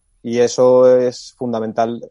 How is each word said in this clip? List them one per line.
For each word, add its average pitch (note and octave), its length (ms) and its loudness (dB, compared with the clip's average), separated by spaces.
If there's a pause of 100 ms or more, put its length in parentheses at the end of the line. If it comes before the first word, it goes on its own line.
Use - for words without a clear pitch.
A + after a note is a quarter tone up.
(220)
Y A#2+ 180 -4
eso B2+ 560 4
es B2 420 -6
fundamental, A2+ 720 -6